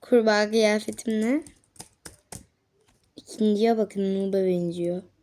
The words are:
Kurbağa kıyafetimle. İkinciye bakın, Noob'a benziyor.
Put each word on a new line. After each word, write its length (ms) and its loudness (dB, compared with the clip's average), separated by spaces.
Kurbağa 480 4
kıyafetimle. 920 0
İkinciye 640 0
bakın, 380 -2
Noob'a 300 0
benziyor. 580 -2